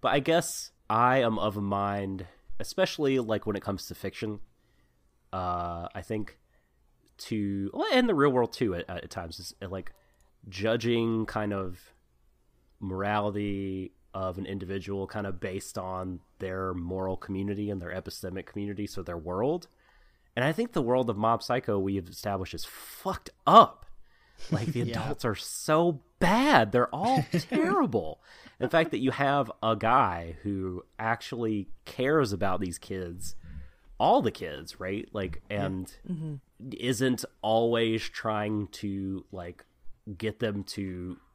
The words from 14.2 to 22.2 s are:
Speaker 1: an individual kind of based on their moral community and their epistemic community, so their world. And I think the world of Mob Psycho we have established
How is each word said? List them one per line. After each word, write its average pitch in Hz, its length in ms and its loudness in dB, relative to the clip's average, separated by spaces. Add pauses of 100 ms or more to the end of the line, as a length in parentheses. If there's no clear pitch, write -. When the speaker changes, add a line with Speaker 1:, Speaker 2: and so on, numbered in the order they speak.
Speaker 1:
an 98 80 -6
individual 95 600 -6
kind 101 200 -6
of 98 140 -6
based 98 380 -8
on 92 420 -6 (180)
their 95 360 -4
moral 92 420 -2
community 101 540 -2
and 95 100 -4
their 87 100 -8
epistemic 92 560 -8
community, 101 400 -6
so 95 160 -6
their 87 140 -6
world. 98 520 -2 (680)
And 120 100 2
I 156 80 2
think 233 200 -2
the 156 100 2
world 123 280 2
of 101 60 -2
Mob 113 260 2
Psycho 123 360 0
we 98 180 0
have 92 120 -4
established 95 460 -4